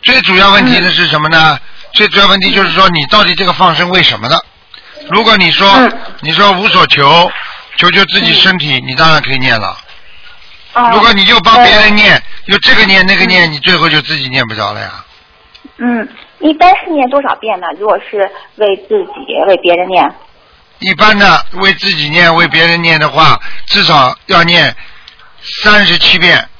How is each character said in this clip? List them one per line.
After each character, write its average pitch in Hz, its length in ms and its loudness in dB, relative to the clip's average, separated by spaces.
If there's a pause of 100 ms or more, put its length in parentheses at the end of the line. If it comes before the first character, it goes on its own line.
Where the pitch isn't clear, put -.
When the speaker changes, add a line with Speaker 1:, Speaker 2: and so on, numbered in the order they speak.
Speaker 1:
最 254 200 0
主 190 140 -2
要 196 160 4
问 202 140 2
题 247 160 2
的 180 100 0
是 175 140 0
什 156 160 -2
么 156 80 -2
呢？ 160 240 2
Speaker 2:
嗯。 131 60 -6 (340)
Speaker 1:
最 208 160 2
主 202 100 -2
要 202 80 2
问 196 140 2
题 190 100 -2
就 196 120 0
是 170 60 -2
说 185 200 2
你 156 160 -2
到 208 180 2
底 180 120 0
这 196 100 -4
个 175 80 -2
放 170 220 2
生 180 160 -2
为 180 120 0
什 113 160 -2
么 110 80 -8
的？ 160 100 0 (720)
如 208 140 0
果 220 140 2
你 175 140 2
说， 196 180 2
Speaker 2:
嗯。 240 300 2 (200)
Speaker 1:
你 156 140 -6
说 202 180 2
无 190 160 -2
所 175 200 2
求， 156 440 2 (460)
求 175 140 0
求 190 140 0
自 190 140 -4
己 165 140 -2
身 185 240 0
体， 147 220 -2
Speaker 2:
嗯。 127 80 -8
Speaker 1:
你 131 80 -8
当 160 140 2
然 151 120 2
可 139 100 -6
以 135 60 -2
念 127 200 0
了。 98 200 -6 (960)
Speaker 2:
哦。 240 200 2
Speaker 1:
如 233 80 2
果 233 100 4
你 196 140 0
又 233 160 2
帮 220 140 4
别 240 100 6
人 214 280 4
念， 202 220 2
Speaker 2:
嗯。 - 60 -2 (240)
Speaker 1:
又 196 140 -2
这 - 160 2
个 214 100 4
念 190 200 2
那 196 120 0
个 190 80 0
念， 180 240 2
Speaker 2:
嗯。 - 20 -6
Speaker 1:
你 147 80 -10
最 185 160 0
后 160 140 0
就 151 120 0
自 156 140 -8
己 135 140 -8
念 127 180 -2
不 107 80 -10
着 104 160 -4
了 104 80 -10
呀。 101 100 -10 (880)
Speaker 2:
嗯， 233 300 -4 (320)
一 311 140 0
般 359 240 4
是 - 140 -12
念 269 180 0
多 277 120 0
少 - 140 -4
遍 208 240 -6
呢？ 175 80 -8 (100)
如 202 100 -6
果 202 120 0
是 202 200 -8 (360)
为 196 220 0 (100)
自 214 160 0
己、 - 300 -12 (140)
为 185 100 2
别 175 180 0
人 180 140 -4
念？ 165 200 0 (680)
Speaker 1:
一 185 160 -4
般 214 240 2
的 202 60 4 (300)
为 190 180 0
自 190 160 -6
己 151 200 -4
念、 170 240 2
为 170 140 2
别 165 180 0
人 170 160 0
念 165 180 0
的 151 100 0
话， 143 280 2 (300)
至 196 160 -2
少 139 320 2 (120)
要 180 160 2
念 165 300 0 (880)
三 208 220 2
十 180 120 0
七 - 200 0
遍。 165 300 0 (120)